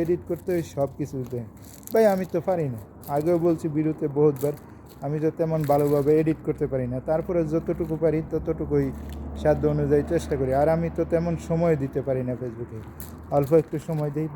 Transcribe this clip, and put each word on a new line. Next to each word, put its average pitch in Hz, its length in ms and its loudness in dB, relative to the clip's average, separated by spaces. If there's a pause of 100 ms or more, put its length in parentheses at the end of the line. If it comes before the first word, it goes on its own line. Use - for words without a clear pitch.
এডিট 175 260 0
করতে 170 240 -6
হয় 170 120 -2 (100)
সব 139 220 0
কিছু 143 180 -6 (160)
দেন। 120 140 -6 (460)
ভাই 226 220 6
আমি 185 200 -2
তো 175 140 0
পারি 170 260 0
না, 110 60 -8 (360)
আগেও 165 300 2
বলছি 170 200 2 (100)
ভিডিওতে 156 300 0 (120)
বহুতবার, 147 360 4 (520)
আমি 147 180 -2
তো 160 60 2 (100)
তেমন 160 200 0 (120)
ভালোভাবে 143 400 4 (100)
এডিট 156 260 0
করতে 151 240 -2
পারি 131 200 -2
না। 127 60 -4 (120)
তারপরে 165 300 0 (140)
যতটুকু 165 500 -2
পারি 160 160 2 (120)
ততটুকুই 156 560 0 (540)
সাধ্য 147 220 4 (100)
অনুযায়ী 147 380 4
চেষ্টা 160 280 0
করি। 131 120 0 (100)
আর 151 140 4
আমি 170 120 0 (100)
তো 165 60 0 (100)
তেমন 170 200 0 (140)
সময় 165 360 2
দিতে 139 240 -4
পারি 131 200 0
না 127 120 -2
ফেসবুকে, 113 400 -8 (580)
অল্প 143 140 2 (120)
একটু - 140 -8 (100)
সময় 151 280 -2
দিই, 156 200 -2